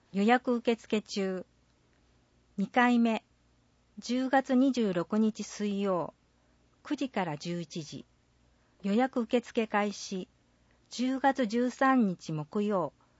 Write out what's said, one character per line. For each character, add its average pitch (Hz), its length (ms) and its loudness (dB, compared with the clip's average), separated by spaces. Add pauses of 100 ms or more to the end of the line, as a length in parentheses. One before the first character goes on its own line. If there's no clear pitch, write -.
(140)
予 196 80 0
約 247 320 4
受 233 220 0
付 214 260 -4
中。 190 420 -4 (1120)
二 196 120 -2
回 247 320 4
目、 226 240 0 (720)
十 254 300 -4
月 269 260 2
二 262 160 6
十 226 220 0
六 175 260 0
日 220 240 0
水 202 380 -4
曜、 185 340 -2 (720)
九 302 100 -4
時 277 140 -4
か 196 160 -4
ら 151 120 -4
十 175 240 -8
一 170 220 -10
時。 - 240 -16 (760)
予 196 120 0
約 254 260 0
受 233 200 0
付 226 260 -4
開 208 260 -2
始。 - 360 -10 (600)
十 254 300 -2
月 262 300 2
十 240 220 0
三 262 360 4
日 175 240 -4
木 156 320 -4
曜、 190 300 -2 (280)